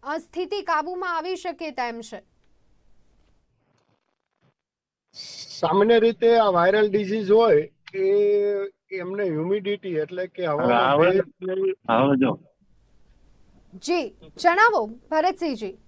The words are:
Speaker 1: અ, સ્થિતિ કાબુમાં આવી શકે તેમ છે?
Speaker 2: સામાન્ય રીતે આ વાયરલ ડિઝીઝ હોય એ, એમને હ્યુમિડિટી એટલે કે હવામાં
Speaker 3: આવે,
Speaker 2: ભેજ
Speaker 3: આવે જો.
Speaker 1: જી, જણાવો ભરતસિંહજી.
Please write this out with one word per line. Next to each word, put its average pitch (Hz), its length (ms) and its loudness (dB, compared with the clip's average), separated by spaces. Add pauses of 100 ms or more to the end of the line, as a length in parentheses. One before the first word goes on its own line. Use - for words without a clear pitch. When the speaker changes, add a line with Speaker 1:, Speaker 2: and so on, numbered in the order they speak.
Speaker 1:
અ, 294 160 -6
સ્થિતિ 370 440 -8
કાબુમાં 349 540 -4
આવી 349 200 -6
શકે 330 340 -10
તેમ 294 300 -8
છે? 226 220 -16 (3500)
Speaker 2:
સામાન્ય 202 400 4
રીતે 233 360 4
આ 220 140 4
વાયરલ 190 400 4
ડિઝીઝ 202 400 -2
હોય 208 400 4 (240)
એ, 190 160 0 (840)
એમને 190 320 -6
હ્યુમિડિટી 190 680 -4
એટલે 170 320 -6
કે 180 200 -8
હવામાં 127 440 2
Speaker 3:
આવે, 156 200 4
Speaker 2:
ભેજ 190 640 -2 (140)
Speaker 3:
આવે 135 280 4
જો. 127 220 0 (1400)
Speaker 1:
જી, 294 340 -4 (280)
જણાવો 370 500 2
ભરતસિંહજી. 302 840 -4 (180)